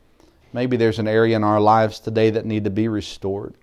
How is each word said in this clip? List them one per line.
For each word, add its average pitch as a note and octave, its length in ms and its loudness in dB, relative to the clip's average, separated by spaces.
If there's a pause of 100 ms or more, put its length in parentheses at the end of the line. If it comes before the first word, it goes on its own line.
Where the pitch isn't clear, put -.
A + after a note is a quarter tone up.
(540)
Maybe B2 240 -2
there's A2+ 220 2
an G#2+ 80 -2
area A2 280 2
in G#2+ 80 0
our G#2+ 160 2
lives G#2+ 400 2
today A2 320 0
that G#2+ 140 -4
need G#2+ 180 -4
to G#2+ 80 -2
be A2 160 -2
restored. G2+ 760 -8